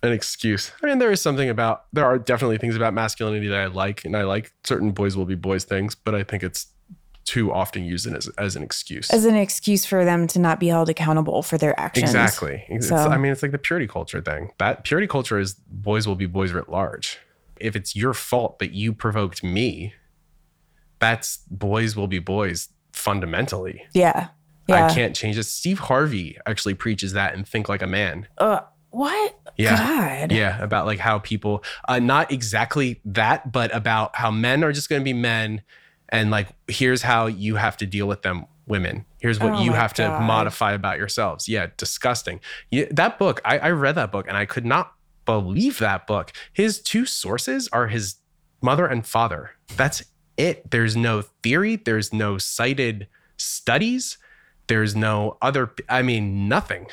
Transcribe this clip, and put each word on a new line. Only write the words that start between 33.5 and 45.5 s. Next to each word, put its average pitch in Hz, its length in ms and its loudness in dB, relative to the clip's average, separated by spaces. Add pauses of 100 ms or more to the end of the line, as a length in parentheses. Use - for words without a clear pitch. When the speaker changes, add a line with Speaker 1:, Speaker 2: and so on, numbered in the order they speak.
Speaker 1:
but 120 240 0
about 110 400 0
how 117 160 0
men 123 320 2
are 151 80 2
just 147 180 -4
gonna 143 140 0
be 135 100 0
men, 113 480 0 (480)
and, 110 220 2
like, 104 160 0 (200)
here's 127 360 2
how 117 240 4
you 107 300 -2
have 107 200 -2
to 107 80 -4
deal 101 220 -2
with 101 160 -4
them, 90 220 -2 (200)
women. 98 400 -2 (140)
Here's 117 200 0
what 110 140 2
Speaker 2:
Oh - 80 0
Speaker 1:
you 117 100 2
Speaker 2:
my 113 60 4
Speaker 1:
have 113 180 2
to 117 80 0
Speaker 2:
God. 104 200 0
Speaker 1:
modify 110 480 2
about 98 260 -2
yourselves. 95 500 -4
Yeah, 104 200 -2 (100)
disgusting. 113 600 -2 (320)
Yeah, 135 200 2
that 175 280 0
book, 180 260 2
I, 127 140 4
I 156 100 2
read 151 260 2
that 117 160 -2
book, 98 160 -4
and 98 80 -4
I 101 100 0
could 117 200 -6
not 143 280 0 (320)
believe 110 540 2